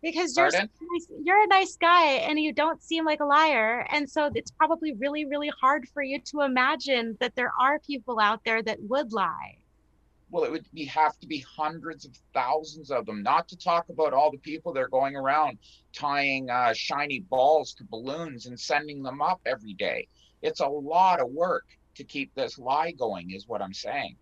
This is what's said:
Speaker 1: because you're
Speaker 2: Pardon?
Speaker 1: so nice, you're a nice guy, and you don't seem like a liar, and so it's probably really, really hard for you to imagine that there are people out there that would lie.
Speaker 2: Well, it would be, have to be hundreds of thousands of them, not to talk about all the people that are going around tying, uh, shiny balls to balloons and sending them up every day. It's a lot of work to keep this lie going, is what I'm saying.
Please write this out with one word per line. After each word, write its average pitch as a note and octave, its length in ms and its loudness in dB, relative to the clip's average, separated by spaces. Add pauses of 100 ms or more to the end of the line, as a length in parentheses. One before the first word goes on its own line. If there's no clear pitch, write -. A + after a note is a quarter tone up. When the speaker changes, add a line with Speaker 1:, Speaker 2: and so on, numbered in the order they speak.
Speaker 1:
because E4 320 -2
you're E4+ 160 4
Speaker 2:
Pardon? - 260 0
Speaker 1:
so E4 160 -16
nice, E4+ 140 -4 (160)
you're F#4+ 200 6
a G#4 40 4
nice F#4+ 300 4
guy, E4+ 280 6
and D4 340 2
you D4+ 140 0
don't D#4 300 0
seem E4 220 -2
like D4+ 160 0
a D4 40 0
liar, C#4 640 4
and D4 180 -2
so D4 280 0
it's - 160 -6
probably D#4+ 420 0
really, C#4+ 320 -4
really D4 340 -4
hard C4 320 2
for D4 120 -4
you C4+ 180 -4
to D4 200 -4
imagine B3+ 800 0
that B3 160 -2
there B3 240 -2
are C#4 200 4
people B3+ 400 -6
out G#3+ 240 2
there A3+ 180 0
that G#3+ 200 -4
would A#3 320 -2
lie. E3+ 440 -4 (720)
Speaker 2:
Well, E3 140 0
it B2+ 80 -2
would D#3+ 220 -8
be, D#3+ 100 -10
have D3+ 360 0
to - 80 -20
be D3+ 120 -6
hundreds D#3+ 640 -8
of C#3 80 -20 (220)
thousands D3 580 -2
of A#2+ 140 -2
them, G#2+ 180 -8
not C#3+ 240 2
to F3+ 100 -18
talk E3+ 300 0
about D#3 240 0
all C#3+ 180 4
the C3+ 100 -10
people D#3 340 -10
that C3 80 0
are B2+ 80 -2
going C3+ 260 0
around C#3 420 0 (360)
tying, C#3 560 -2
uh, A#2+ 240 4
shiny C#3+ 480 -4
balls C3 540 4
to A#2 100 -20
balloons B2+ 600 -10
and B2 140 -16
sending D3 420 -4
them C3+ 200 -6
up F3 240 0
every A2 280 -6
day. F2+ 320 -4 (360)
It's D#3 180 -4
a D3 80 -2
lot D3+ 540 2
of B2 80 -2
work D#3 340 -2 (320)
to C#3+ 80 -16
keep - 320 -8
this B2+ 240 -6
lie C#3+ 320 0
going, G2+ 400 -6
is G2 160 -14
what G#2 140 -6
I'm G2 120 -8
saying. A#2 480 -8